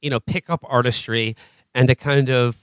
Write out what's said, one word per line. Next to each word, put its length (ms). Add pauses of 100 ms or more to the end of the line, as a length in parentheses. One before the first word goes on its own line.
you 80
know, 100
pickup 480
artistry 680 (380)
and 160
a 40
kind 340
of, 340